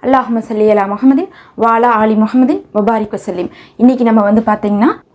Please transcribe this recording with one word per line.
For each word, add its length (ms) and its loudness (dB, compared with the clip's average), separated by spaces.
அல்லாஹும்ம 460 -2
ஸல்லி 220 0
அலா 220 2
முஹம்மதின் 360 0
வ 60 0
அலா 220 2
ஆலி 280 2
முஹம்மதின் 480 0
வ 100 0
பாரிக் 340 -4
வஸல்லிம். 320 -8
இன்னைக்கு 280 2
நம்ம 180 2
வந்து 240 2
பாத்தீங்கன்னா 440 0